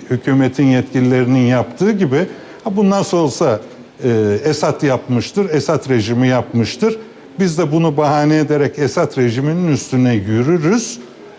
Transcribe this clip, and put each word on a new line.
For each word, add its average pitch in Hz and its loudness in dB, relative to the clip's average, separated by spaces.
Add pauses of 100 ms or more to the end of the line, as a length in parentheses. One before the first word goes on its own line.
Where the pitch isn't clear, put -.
(100)
hükümetin 135 2
yetkililerinin 127 2
yaptığı 127 0
gibi, 180 0 (380)
"Ha, 202 -4
bu 202 2
nasıl 196 0
olsa, 147 0 (440)
e, 110 2
Esad 156 -2
yapmıştır, 151 -2
Esad 151 -2
rejimi 120 2
yapmıştır. 214 0 (420)
Biz 175 0
de 160 0
bunu 160 2
bahane 151 2
ederek 143 0
Esad 147 -2
rejiminin 147 0
üstüne 127 0
yürürüz." 147 0 (400)